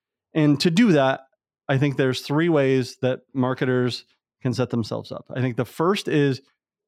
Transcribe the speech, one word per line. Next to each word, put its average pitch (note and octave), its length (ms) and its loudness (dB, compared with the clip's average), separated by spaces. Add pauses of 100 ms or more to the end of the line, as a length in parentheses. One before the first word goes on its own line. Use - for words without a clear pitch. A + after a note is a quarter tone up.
(340)
And D3 260 2
to F3+ 100 2
do G3+ 220 4
that, C3+ 300 2 (440)
I C3+ 120 0
think C#3 180 0
there's C3 240 0
three D#3+ 300 0
ways C3+ 500 0
that C3 200 -2 (140)
marketers B2+ 680 -2 (360)
can B2+ 140 -4
set B2 160 -2
themselves A2+ 400 -6
up. - 240 -14
I B2+ 60 -4
think B2+ 160 -2
the B2 80 -2
first F3+ 420 -2
is C#3+ 360 0 (460)